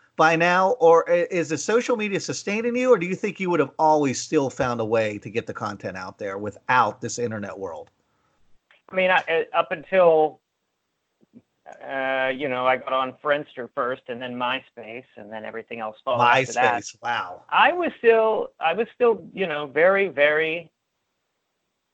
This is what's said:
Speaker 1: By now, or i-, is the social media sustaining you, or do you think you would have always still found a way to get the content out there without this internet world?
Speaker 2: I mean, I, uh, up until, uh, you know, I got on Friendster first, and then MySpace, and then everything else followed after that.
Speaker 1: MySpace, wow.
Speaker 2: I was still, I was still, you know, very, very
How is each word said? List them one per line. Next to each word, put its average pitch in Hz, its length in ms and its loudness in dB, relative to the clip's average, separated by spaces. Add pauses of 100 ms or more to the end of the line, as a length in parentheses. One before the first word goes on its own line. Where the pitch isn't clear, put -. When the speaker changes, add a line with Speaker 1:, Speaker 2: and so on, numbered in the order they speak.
(160)
Speaker 1:
By 160 180 6
now, 180 460 2
or 165 300 6
i-, 175 200 2
is 160 200 -2
the 156 80 -4
social 233 360 0
media 208 240 -2
sustaining 226 560 -4
you, 254 160 0
or 240 60 6
do 175 100 0
you 185 100 -4
think - 220 -6
you 185 120 -2
would 170 100 2
have 139 180 -2
always 151 400 2
still 143 300 -2
found 123 320 -4
a 113 40 -2
way 107 340 0
to 113 100 -14
get 104 180 -6
the 107 60 -10
content 101 460 -8
out 95 180 -12
there 98 220 -8
without 107 640 0
this 117 160 -8
internet 107 400 -6
world? 82 320 -12 (1000)
Speaker 2:
I 185 40 -14
mean, 185 160 2
I, 185 80 4 (100)
uh, 165 280 -2
up 165 160 0
until, 160 680 4 (1500)
uh, 135 480 -2
you 135 140 -4
know, 127 180 -2
I 131 100 4
got 127 160 -8
on 131 300 -2
Friendster 143 520 -4
first, 127 340 -4
and 120 140 -8
then 123 120 -8
MySpace, 123 680 -6 (120)
and 107 160 -18
then 110 120 -12
everything 113 360 -12
else 110 240 -10
followed 123 180 0
after 123 320 0
that. 120 280 0
Speaker 1:
MySpace, - 200 -20
wow. 104 480 -6
Speaker 2:
I 220 220 4
was 349 260 -4
still, 220 600 2
I 165 120 0
was 220 220 -4
still, 226 280 2 (120)
you 185 140 -2
know, 147 180 -6
very, 180 420 4
very 156 600 0 (1200)